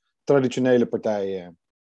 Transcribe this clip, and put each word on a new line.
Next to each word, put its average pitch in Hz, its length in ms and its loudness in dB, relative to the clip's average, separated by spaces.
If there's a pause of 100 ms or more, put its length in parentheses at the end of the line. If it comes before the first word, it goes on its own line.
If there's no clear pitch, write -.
(240)
traditionele 127 640 2
partij, 101 580 -4
eh, 90 40 -18 (400)